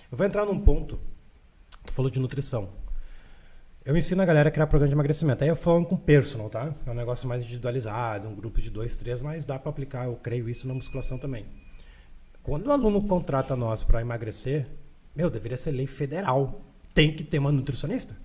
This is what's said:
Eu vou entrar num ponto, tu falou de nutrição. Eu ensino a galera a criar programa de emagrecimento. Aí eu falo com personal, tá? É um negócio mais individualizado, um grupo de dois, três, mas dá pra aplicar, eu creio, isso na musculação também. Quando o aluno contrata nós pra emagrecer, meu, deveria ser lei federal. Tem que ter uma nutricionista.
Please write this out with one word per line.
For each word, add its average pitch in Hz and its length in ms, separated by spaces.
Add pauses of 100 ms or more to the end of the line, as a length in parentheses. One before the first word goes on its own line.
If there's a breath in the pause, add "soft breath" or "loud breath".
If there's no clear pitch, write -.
(120)
Eu 123 60
vou 180 100
entrar 202 180
num 202 140
ponto, - 400 (880)
tu - 80
falou 131 180
de 131 80
nutrição. 117 500 (1160 soft breath)
Eu 135 100
ensino 180 260
a 190 40
galera 156 240
a - 20
criar 151 160
programa 143 220
de 139 60
emagrecimento. 147 480
Aí 143 60
eu 165 60
falo 170 300
com 180 100
personal, 127 540
tá? 135 240 (120)
É 123 60
um - 20
negócio 120 340
mais 123 160
individualizado, 117 840
um 107 80
grupo 101 260
de 117 80
dois, 110 280
três, 123 240
mas 151 240
dá 135 140
pra 151 100
aplicar, 131 360
eu 123 100
creio, 117 340
isso 120 180
na 131 60
musculação 131 440
também. 123 280 (1000 soft breath)
Quando 151 240
o 285 40
aluno 214 320
contrata 147 520
nós 113 280
pra 117 180
emagrecer, 117 680 (480)
meu, 165 140
deveria 113 280
ser - 140
lei 135 160
federal. 139 760 (320)
Tem 156 180
que 151 120
ter 147 160
uma 143 120
nutricionista. 143 720